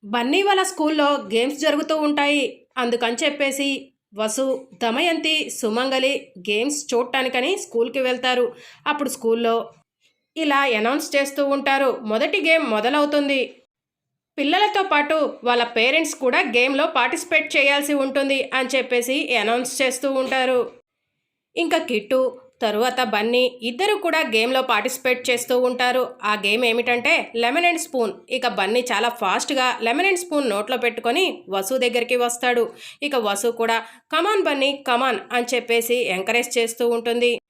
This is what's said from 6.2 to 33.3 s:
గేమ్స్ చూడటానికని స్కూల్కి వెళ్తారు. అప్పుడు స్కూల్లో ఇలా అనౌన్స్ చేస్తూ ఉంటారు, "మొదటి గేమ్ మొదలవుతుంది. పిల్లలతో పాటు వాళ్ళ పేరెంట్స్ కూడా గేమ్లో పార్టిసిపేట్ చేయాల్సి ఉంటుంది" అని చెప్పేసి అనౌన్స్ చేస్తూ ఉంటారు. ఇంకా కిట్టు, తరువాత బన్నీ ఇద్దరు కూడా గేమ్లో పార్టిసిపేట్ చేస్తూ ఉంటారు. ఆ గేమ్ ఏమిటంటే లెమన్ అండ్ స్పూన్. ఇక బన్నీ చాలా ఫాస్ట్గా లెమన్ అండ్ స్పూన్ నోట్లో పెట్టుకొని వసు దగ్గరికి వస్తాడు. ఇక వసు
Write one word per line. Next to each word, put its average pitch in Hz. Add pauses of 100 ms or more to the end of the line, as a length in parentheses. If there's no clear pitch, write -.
గేమ్స్ 220
చూడటానికని 262
స్కూల్కి 247
వెళ్తారు. 254 (320)
అప్పుడు 294
స్కూల్లో 226 (680)
ఇలా 294
అనౌన్స్ 269
చేస్తూ 277
ఉంటారు, 277
"మొదటి 294
గేమ్ 311
మొదలవుతుంది. 277 (760)
పిల్లలతో 381
పాటు 294 (100)
వాళ్ళ 240
పేరెంట్స్ 262
కూడా 262
గేమ్లో 269
పార్టిసిపేట్ 320
చేయాల్సి 285
ఉంటుంది" 269
అని 254
చెప్పేసి 247
అనౌన్స్ 233
చేస్తూ 262
ఉంటారు. 262 (840)
ఇంకా 330
కిట్టు, 262 (220)
తరువాత 247
బన్నీ 240
ఇద్దరు 254
కూడా 320
గేమ్లో 254
పార్టిసిపేట్ 254
చేస్తూ 247
ఉంటారు. 247 (160)
ఆ 208
గేమ్ 214
ఏమిటంటే 240
లెమన్ 247
అండ్ 339
స్పూన్. 233 (160)
ఇక 254
బన్నీ 202
చాలా 240
ఫాస్ట్గా 240
లెమన్ 254
అండ్ 381
స్పూన్ 294
నోట్లో 214
పెట్టుకొని 240
వసు 196
దగ్గరికి 247
వస్తాడు. 240 (300)
ఇక 285
వసు 214